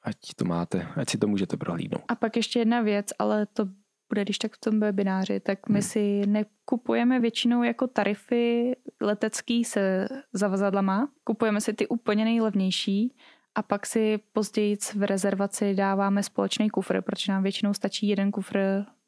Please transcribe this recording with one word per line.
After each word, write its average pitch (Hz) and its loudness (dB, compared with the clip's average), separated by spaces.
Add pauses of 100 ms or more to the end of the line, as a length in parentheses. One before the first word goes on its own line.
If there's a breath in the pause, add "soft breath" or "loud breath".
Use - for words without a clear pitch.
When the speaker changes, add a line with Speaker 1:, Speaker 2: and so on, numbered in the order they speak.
Speaker 1:
Ať 110 -6 (200)
to - -4
máte, 85 -2
ať - -4
si - -2
to 104 2
můžete 98 0
prohlídnout. - -4
Speaker 2:
A 226 -2
pak 226 -2
ještě 233 0
jedna 233 2
věc, 202 0 (120)
ale 214 2
to 208 -4 (440)
bude 208 0
když 202 -4
tak - -6
v - -20
tom 220 0
webináři, 196 0
tak 196 -6
my 214 6
Speaker 1:
Hmm. 202 4
Speaker 2:
si 202 0
nekupujeme 233 0
většinou 240 2
jako 240 0
tarify 233 0 (300)
letecký 220 0
se 196 0 (260)
zavazadlama. 196 2 (140)
Kupujeme 214 0
si 220 -2
ty - -2
úplně 220 0
nejlevnější 208 0 (400 soft breath)
a 220 -2
pak 202 -2
si 214 2 (140)
později 208 0 (180)
v 202 2
rezervaci 196 0
dáváme 196 2
společný - 0
kufr, 190 0
protože 190 -4
nám 190 2
většinou 202 0
stačí 202 -4
jeden 196 2
kufr 196 0 (220)